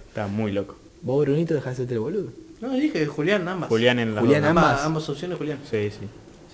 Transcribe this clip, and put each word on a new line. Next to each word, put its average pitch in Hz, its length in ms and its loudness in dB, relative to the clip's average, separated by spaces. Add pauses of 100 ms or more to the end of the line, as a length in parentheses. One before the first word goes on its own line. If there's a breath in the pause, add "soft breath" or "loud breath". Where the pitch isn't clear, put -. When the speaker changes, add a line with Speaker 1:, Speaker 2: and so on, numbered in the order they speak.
Speaker 1:
Está 104 200 -6
muy 104 260 -2
loco. 98 240 -4 (240)
Speaker 2:
Vos, 139 240 0
Brunito, 160 300 0
dejás 127 220 -4
de 131 80 -4
ser 123 80 -4
el 113 60 0
boludo. 170 300 -4 (320)
Speaker 3:
No, 247 100 -8
dije 262 340 0
Julián, 165 420 0
ambas. 180 220 -4
Speaker 1:
Julián 120 300 4
en 110 160 0
las 107 80 0
Speaker 2:
Julián, 147 200 6
Speaker 1:
dos. 147 60 4
Speaker 2:
ambas. 165 220 6
Speaker 3:
Ambas, 143 140 0
ambas 160 240 -2
opciones, 170 280 -6
Julián. 147 200 -4 (120)
Speaker 1:
Sí, 104 220 0
sí. - 60 -14 (560)